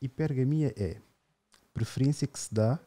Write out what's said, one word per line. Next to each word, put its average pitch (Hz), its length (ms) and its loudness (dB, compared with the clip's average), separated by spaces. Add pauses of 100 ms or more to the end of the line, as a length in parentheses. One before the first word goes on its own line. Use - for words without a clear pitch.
hipergamia 143 760 0
é 98 240 -2 (720)
preferência 131 540 0
que - 120 -10
se - 140 -10
dá 110 340 2